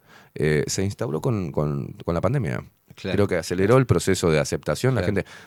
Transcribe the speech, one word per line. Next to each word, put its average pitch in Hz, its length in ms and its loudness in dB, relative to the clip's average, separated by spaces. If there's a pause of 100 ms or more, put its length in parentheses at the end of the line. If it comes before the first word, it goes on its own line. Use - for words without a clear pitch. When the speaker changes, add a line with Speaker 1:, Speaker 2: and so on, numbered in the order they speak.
(340)
Speaker 1:
eh, 76 340 0
se - 160 -4
instauró 110 380 -4
con, 101 300 -2
con, 73 420 -2 (100)
con 85 120 -2
la 85 60 -2
pandemia. 98 420 -2 (320)
Speaker 2:
Claro. 92 200 -6
Speaker 1:
Creo 98 120 4
que 90 100 0
aceleró 95 400 2
el 131 80 4
proceso 90 440 2
de 78 100 4
aceptación. 76 560 -2
La 98 60 0
Speaker 2:
Claro. 98 140 0
Speaker 1:
gente, 87 160 -2 (160)